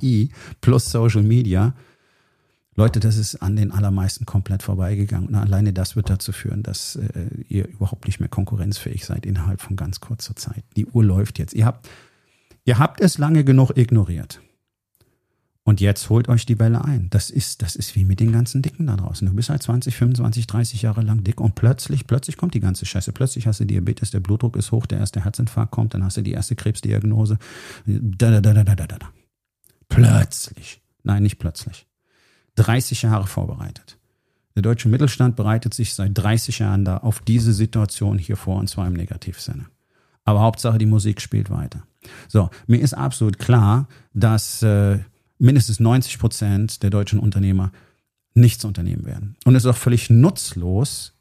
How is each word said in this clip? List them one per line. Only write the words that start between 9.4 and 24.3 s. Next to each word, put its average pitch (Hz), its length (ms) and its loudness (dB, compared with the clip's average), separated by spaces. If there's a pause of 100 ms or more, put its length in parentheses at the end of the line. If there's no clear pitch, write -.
von 95 160 -8
ganz 92 240 -8
kurzer - 340 -12
Zeit. - 280 -12 (120)
Die 107 100 0
Uhr 117 180 2
läuft 98 360 0
jetzt. - 140 -6
Ihr 110 120 2
habt, - 240 -2 (760)
ihr 120 120 2
habt - 220 2
es 190 180 2
lange 151 280 2
genug 131 320 4
ignoriert. 101 640 0 (1200)
Und 101 160 4
jetzt 101 300 0
holt 113 180 2
euch 117 180 2
die 113 140 0
Welle 117 240 2
ein. 120 260 -2
Das - 200 0
ist, - 320 -6
das 90 160 -6
ist - 180 -8
wie 98 80 2
mit 95 160 2
den 113 140 2
ganzen 120 280 0
Dicken 156 260 -4
da 107 100 0
draußen. - 280 -4
Du 95 80 0
bist 110 160 -2
halt 151 140 -2
zwanzig, 120 320 -2
fünfundzwanzig, 117 500 0
dreißig 117 360 -4
Jahre 110 200 -2
lang 107 220 0
dick 104 160 -2
und 113 160 0
plötzlich, 120 500 0
plötzlich - 300 -4
kommt - 200 -4
die 113 40 0
ganze 95 260 -2
Scheiße. 95 280 -6
Plötzlich 123 340 -2
hast 107 140 -2
du 107 40 0
Diabetes, 101 460 -2
der 101 80 -2
Blutdruck 101 380 -2